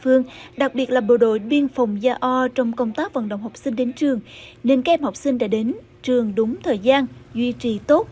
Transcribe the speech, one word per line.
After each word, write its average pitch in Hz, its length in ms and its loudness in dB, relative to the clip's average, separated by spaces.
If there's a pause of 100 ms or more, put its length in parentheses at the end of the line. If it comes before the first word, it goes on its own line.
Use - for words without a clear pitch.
phương, 262 220 4 (340)
đặc 269 180 0
biệt 254 140 -2
là 247 120 2
bộ 233 160 4
đội 220 220 4
biên 277 280 2
phòng 214 360 -2
Gia 247 160 2
O 254 280 0
trong 247 260 -2
công 226 200 -4
tác 349 200 -4
vận 220 160 -4
động 202 120 -6
học 220 140 -10
sinh 254 200 -6
đến 247 180 -2
trường, 277 260 0 (440)
nên 254 180 2
các 330 120 2
em 320 100 0
học 214 120 -4
sinh 262 220 -2
đã 214 100 -2
đến 220 260 0 (280)
trường 240 340 0
đúng 226 280 0
thời 240 160 -2
gian, 262 260 2 (280)
duy 240 180 -2
trì 226 360 -4
tốt 339 240 4